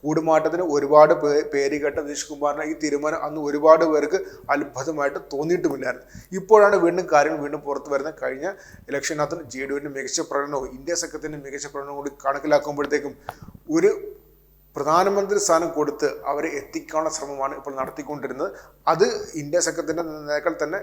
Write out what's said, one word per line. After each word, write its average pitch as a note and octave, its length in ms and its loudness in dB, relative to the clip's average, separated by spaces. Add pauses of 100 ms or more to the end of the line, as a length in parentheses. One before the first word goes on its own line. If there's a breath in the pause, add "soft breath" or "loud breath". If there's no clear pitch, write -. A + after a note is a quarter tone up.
കൂടുമാറ്റത്തിന് D#3 600 2 (100)
ഒരുപാട് D3+ 460 8
പേ-, D3 320 2
പേര് C#3+ 300 0
കേട്ട C#3+ 120 -2 (100)
നിതീഷ് C#3+ 240 -8
കുമാറിൻ്റെ D3 420 -2
ഈ - 20 -4 (100)
തീരുമാനം D3+ 440 -2
അന്ന് D3+ 200 -6
ഒരുപാട് D#3 460 8
പേർക്ക് D3 260 2 (340 loud breath)
അത്ഭുതമായിട്ട് C#3+ 680 -2 (140)
തോന്നിയിട്ടുമില്ലായിരുന്നു. C#3 720 -2 (340 loud breath)
ഇപ്പോഴാണ് G3+ 460 8
വീണ്ടും F3 280 0
കാര്യങ്ങൾ D3+ 320 4
വീണ്ടും C#3+ 220 -8
പുറത്തു C3+ 280 -6
വരുന്നത്. D3 280 -4
കഴിഞ്ഞ C3+ 240 -6 (440 loud breath)
ഇലക്ഷനകത്ത് D3 520 -4 (120)
ജെ C3 120 -8
ഡി C#3 60 -6
യുവിൻ്റെ C#3+ 240 -8
മികച്ച C3+ 240 -6 (100)
പ്രകടനവും C#3 460 -4
ഇന്ത്യ D#3 260 -6
സഖ്യത്തിൻ്റെ D3+ 420 -10
മികച്ച C#3 280 -12
പ്രകടനവും C#3+ 280 -10
കൂടി C#3+ 120 -8 (120)
കണക്കിലാക്കുമ്പോഴത്തേക്കും C#3+ 880 0 (640 loud breath)
ഒരു G4 140 6 (840)
പ്രധാനമന്ത്രി G3 680 2
സ്ഥാനം E3 320 4
കൊടുത്ത് D3 300 0 (240)
അവരെ D3 180 -4 (100)
എത്തിക്കാനുള്ള D#3 560 -4
ശ്രമമാണ് C#3 440 -6
ഇപ്പോൾ C#3+ 200 -10
നടത്തിക്കൊണ്ടിരുന്നത്. C#3 720 -6 (400 loud breath)
അത് E3 120 4 (380)
ഇന്ത്യ D3 240 0
സഖ്യത്തിൻ്റെ D#3+ 440 -4
നേതാക്കൾ D3+ 520 -4
തന്നെ D#3+ 220 -4